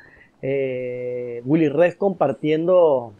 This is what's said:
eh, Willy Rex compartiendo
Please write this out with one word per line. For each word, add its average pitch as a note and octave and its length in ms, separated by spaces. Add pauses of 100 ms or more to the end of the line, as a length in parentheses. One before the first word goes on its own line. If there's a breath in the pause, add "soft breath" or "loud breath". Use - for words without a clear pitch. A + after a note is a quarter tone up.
(400 soft breath)
eh, B2 1040
Willy D3+ 240
Rex E3+ 280
compartiendo D#3 1200